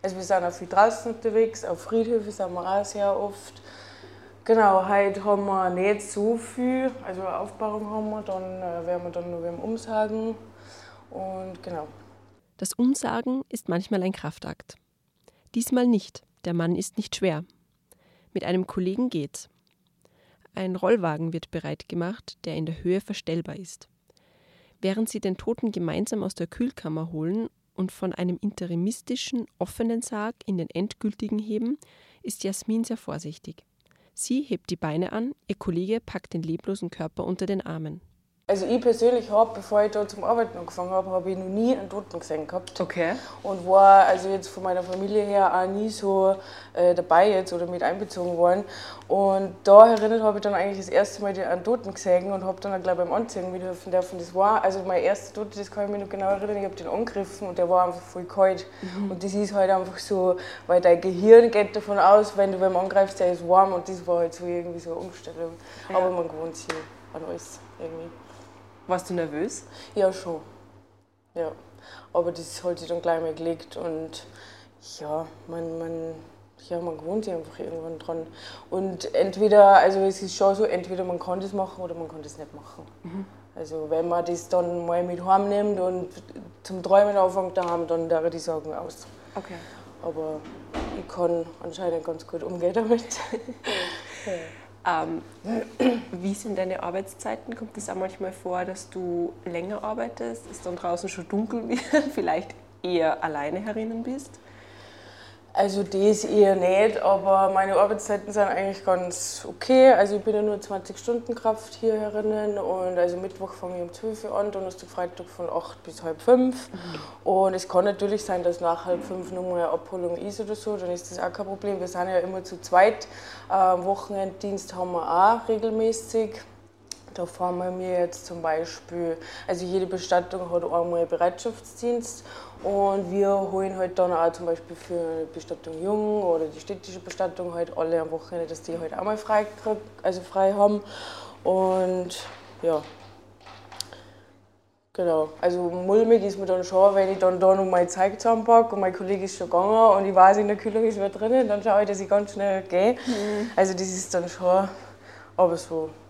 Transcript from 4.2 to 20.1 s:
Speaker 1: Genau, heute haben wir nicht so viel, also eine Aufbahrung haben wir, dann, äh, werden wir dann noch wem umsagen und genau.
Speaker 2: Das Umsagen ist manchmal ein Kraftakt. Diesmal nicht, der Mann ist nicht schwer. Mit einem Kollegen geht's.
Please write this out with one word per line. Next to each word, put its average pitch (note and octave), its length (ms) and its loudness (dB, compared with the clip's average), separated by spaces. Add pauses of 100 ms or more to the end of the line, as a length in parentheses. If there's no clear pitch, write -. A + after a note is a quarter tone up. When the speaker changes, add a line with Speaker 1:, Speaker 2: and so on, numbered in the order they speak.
Speaker 1:
Genau, G3 420 6
heute G3+ 380 2
haben G3+ 200 2
wir F#3+ 240 0
nicht G3 400 0
so G#3+ 280 0
viel, B3+ 520 -2 (160)
also F#3 160 -10
eine F#3+ 180 -6
Aufbahrung G#3+ 500 -6
haben G#3+ 200 -6
wir, G#3+ 140 -8
dann, F#3+ 200 -6 (180)
äh, E3+ 260 -6
werden F3 160 -4
wir F3 80 -8
dann F3 180 -8
noch E3+ 140 -8
wem E3+ 160 -8
umsagen A3 760 -4 (800)
und F#3+ 500 -10
genau. D#3+ 260 -10 (680)
Speaker 2:
Das - 160 -6
Umsagen B3+ 760 -2
ist - 220 -10
manchmal F#3 340 -2
ein F#3+ 80 0
Kraftakt. - 640 -12 (800)
Diesmal B3 320 0
nicht, - 360 0 (200)
der F3 100 -4
Mann E3+ 220 0
ist - 220 -6
nicht - 180 -8
schwer. E3+ 300 -2 (880)
Mit G3 100 -4
einem F#3 240 0
Kollegen F#3+ 420 -2
geht's. - 380 -6 (1080)